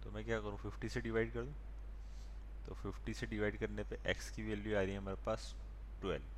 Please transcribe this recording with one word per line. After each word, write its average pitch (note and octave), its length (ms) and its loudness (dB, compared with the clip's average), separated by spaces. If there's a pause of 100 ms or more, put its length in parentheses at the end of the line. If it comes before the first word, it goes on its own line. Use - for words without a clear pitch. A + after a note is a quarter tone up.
तो G#2+ 60 -6
मैं G#2 140 -4
क्या A2+ 160 4
करूँ? G2+ 180 -2
फिफ्टी G#2 300 -2
से B2 120 0
डिवाइड A2+ 320 4
कर A#2 100 0
दूँ। C#3+ 120 -4 (1120)
तो - 160 -4
फिफ्टी G#2 320 -2
से A#2 120 -2
डिवाइड G#2 320 4
करने G#2 260 0
पे - 140 -4 (120)
एक्स - 200 2
की - 120 -2
वैल्यू G#2+ 360 2
आ - 20 8
रही F#2+ 120 6
है G2 60 0
हमारे G2 180 0 (100)
पास - 280 2 (460)
ट्वेल्व। D#2 240 2 (140)